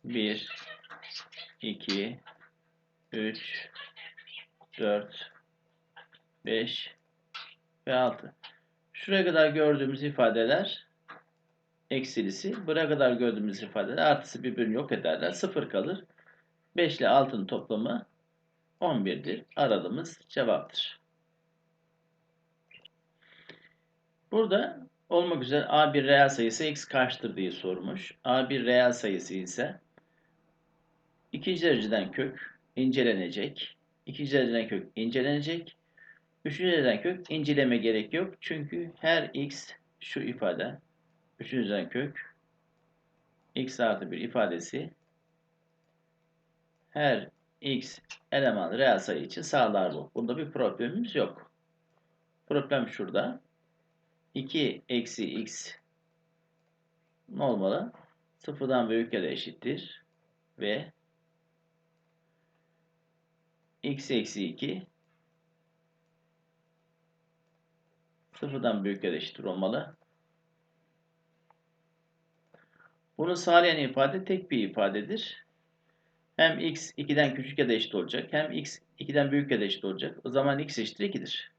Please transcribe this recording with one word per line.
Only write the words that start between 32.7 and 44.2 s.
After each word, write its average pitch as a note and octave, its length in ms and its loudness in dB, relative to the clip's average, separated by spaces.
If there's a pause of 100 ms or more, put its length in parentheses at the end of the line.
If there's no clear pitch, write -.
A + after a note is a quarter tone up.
incelenecek. A2+ 1000 0 (300)
İkinci C3+ 260 -6
dereceden A#2 360 2
kök G2 280 -6
incelenecek. C#3+ 800 -2 (680)
Üçüncü E3 280 0
dereceden B2+ 300 4
kök F3+ 280 -4
inceleme C#3+ 460 4
gerek A2 380 2
yok. F#3 260 -2
Çünkü E3 580 -6
her E3 340 2
x - 380 -6 (300)
şu - 200 -8
ifade, A#2+ 580 -4 (600)
üçüncü A#2 300 -2
dereceden F#2+ 200 -2
kök, - 480 -8 (1160)
x B2+ 260 -6
artı G2+ 300 0
bir E2+ 80 -8
ifadesi A2 720 -2 (2000)